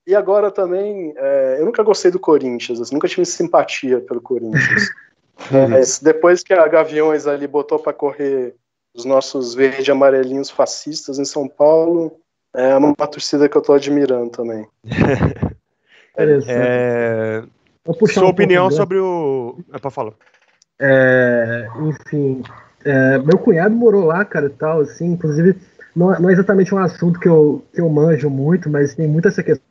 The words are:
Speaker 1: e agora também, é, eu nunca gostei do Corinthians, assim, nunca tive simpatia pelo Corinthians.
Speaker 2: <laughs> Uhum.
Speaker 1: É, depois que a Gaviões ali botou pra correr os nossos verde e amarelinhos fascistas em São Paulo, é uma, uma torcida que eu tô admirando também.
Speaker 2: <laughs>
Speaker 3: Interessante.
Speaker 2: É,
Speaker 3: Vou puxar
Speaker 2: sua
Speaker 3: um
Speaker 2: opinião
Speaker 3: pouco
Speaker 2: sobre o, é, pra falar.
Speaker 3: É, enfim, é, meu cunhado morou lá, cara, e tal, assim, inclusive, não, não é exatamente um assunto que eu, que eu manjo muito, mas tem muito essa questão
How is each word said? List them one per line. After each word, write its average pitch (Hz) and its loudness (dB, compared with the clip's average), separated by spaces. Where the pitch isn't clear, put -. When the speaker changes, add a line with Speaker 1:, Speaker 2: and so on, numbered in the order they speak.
Speaker 1:
e 185 2
agora 202 2
também, 190 -4
é, 135 0
eu 156 -2
nunca 208 0
gostei 196 2
do 180 -2
Corinthians, 127 0
assim, 120 -8
nunca 156 -2
tive 180 -2
simpatia 147 0
pelo 120 -8
Corinthians. 123 -2
Speaker 2:
<laughs> - -20
Uhum. 131 4
Speaker 1:
É, 131 6
depois 160 2
que 202 -4
a 165 6
Gaviões 156 0
ali 143 -4
botou 147 -2
pra 156 -4
correr 139 -4
os 120 -14
nossos 131 -2
verde 135 0
e - 4
amarelinhos 135 2
fascistas 147 -6
em 143 -4
São 139 -6
Paulo, 160 0
é 127 2
uma, 143 4
uma 147 -2
torcida 147 0
que 143 -4
eu 147 2
tô 147 2
admirando 139 0
também. 113 -10
Speaker 2:
<laughs> - -4
Speaker 3:
Interessante. 139 0
Speaker 2:
É, 120 -2
Speaker 3:
Vou 165 -4
puxar - 2
Speaker 2:
sua 190 2
Speaker 3:
um 185 0
Speaker 2:
opinião 185 2
Speaker 3:
pouco 185 0
Speaker 2:
sobre 190 -2
o, 143 -4
é, 139 -14
pra 139 -10
falar. 113 -10
Speaker 3:
É, 123 2
enfim, 143 -4
é, 135 2
meu 151 4
cunhado 190 2
morou 214 4
lá, 170 0
cara, 156 -2
e - -12
tal, 156 -2
assim, 147 -6
inclusive, 170 0
não, 170 2
não 180 2
é 190 4
exatamente 190 2
um 190 0
assunto 175 -2
que - 0
eu, 151 4
que - -4
eu 165 0
manjo 147 2
muito, 151 -2
mas 143 0
tem 160 -4
muito 160 2
essa 190 -2
questão - -2